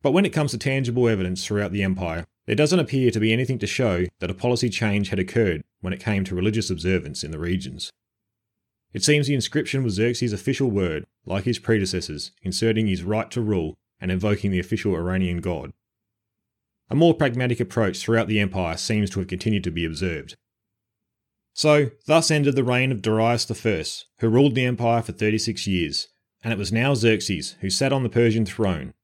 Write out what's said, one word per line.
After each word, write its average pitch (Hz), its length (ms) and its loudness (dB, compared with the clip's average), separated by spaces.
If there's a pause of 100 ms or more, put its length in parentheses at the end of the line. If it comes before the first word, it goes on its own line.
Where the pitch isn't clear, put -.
But 139 100 2
when 190 140 4
it - 60 -2
comes 147 180 0
to - 80 -6
tangible 123 500 0
evidence 92 380 -2
throughout 101 260 -2
the 101 100 0
empire, 90 440 -2 (200)
there 107 100 0
doesn't 151 240 4
appear 131 300 2
to 107 100 -2
be 110 120 2
anything 123 280 0
to 104 60 -4
show 95 400 0 (120)
that 87 120 -6
a 92 40 -6
policy 123 340 0
change 101 400 0
had 104 100 -2
occurred 92 440 0 (180)
when 90 120 -6
it 98 80 -8
came 98 240 -2
to 90 100 -6
religious 104 360 0
observance 90 540 -2
in 73 60 -10
the 80 80 -8
regions. 87 520 -4 (1000)
It 107 100 -6
seems 147 240 2
the 143 80 0
inscription 135 480 -2
was 113 120 -2
Xerxes' 113 380 0
official 131 380 -2
word, 90 360 -2 (180)
like 92 200 -4
his 123 140 0
predecessors, 90 760 -2 (100)
inserting 110 460 0
his 92 160 -2
right 107 260 -2
to 123 100 -4
rule 92 340 0 (260)
and 90 100 -4
invoking 101 400 0
the 95 80 0
official 98 360 0
Iranian 87 460 0
god. 82 320 -6 (1160)
A - 40 -2
more 160 200 6
pragmatic 127 440 0
approach 101 420 0
throughout 113 260 2
the 107 140 2
empire 92 360 0
seems 107 340 0
to 98 100 -4
have 92 80 -6
continued 98 360 -2
to 90 60 -2
be 82 140 -2
observed. 80 500 -4 (1200)
So, 147 360 4 (160)
thus 156 240 4
ended 143 260 2
the 135 80 2
reign 123 260 2
of 113 120 -2
Darius 113 420 2
the 113 100 -4
First, - 520 -2 (120)
who 117 100 2
ruled 127 260 6
the 127 120 0
empire 120 340 2
for 113 120 -8
thirty-six 107 540 -2
years, 85 420 -2 (340)
and 113 100 -4
it 104 60 -2
was 95 140 -4
now 123 220 2
Xerxes 107 680 0
who 98 100 -4
sat 135 220 0
on 135 100 0
the 123 60 -2
Persian 113 360 4
throne. 87 600 -4